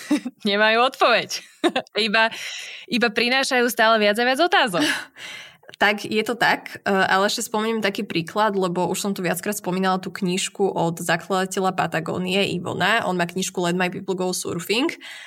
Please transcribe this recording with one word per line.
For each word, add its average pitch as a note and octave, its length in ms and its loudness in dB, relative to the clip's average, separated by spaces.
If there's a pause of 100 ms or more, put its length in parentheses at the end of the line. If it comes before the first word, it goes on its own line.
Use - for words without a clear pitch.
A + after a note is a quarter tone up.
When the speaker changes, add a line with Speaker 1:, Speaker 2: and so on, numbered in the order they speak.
Speaker 1:
<laughs> - 480 -4
nemajú A3 360 4
odpoveď. B3+ 560 2 (260)
<laughs> A3+ 400 -2
Iba, A3 220 2 (580)
iba A#3+ 220 0
prinášajú B3 640 2
stále A3+ 240 4
viac G#3 240 2
a A#3+ 80 2
viac C4 160 0
otázok. D4 440 2
<laughs> C#4+ 60 0 (800)
Speaker 2:
Tak, G#3 320 2
je G#3+ 140 0
to A3 160 -2
tak, - 480 0
e, G3+ 80 2
ale F#3+ 340 4
ešte G#3+ 220 -4
spomeniem A3 340 -2
taký G3+ 220 -2
príklad, G3+ 500 -2
lebo F3+ 300 0
už F#3 100 -4
som G3+ 160 -4
tu F#3+ 80 -6
viackrát F3+ 320 -2
spomínala F#3 480 -2
tú F#3 140 -10
knižku F#3+ 480 -2
od E3+ 400 0
zakladateľa F#3 720 0
Patagónie E3+ 800 -2
Ivona. F#3 500 0
On F3+ 80 -2
má F3 160 0
knižku F#3+ 320 -6
Let F3 160 0
My F#3 160 0
People F#3+ 240 -6
Go F#3 160 -2
Surfing G3+ 560 -2 (380)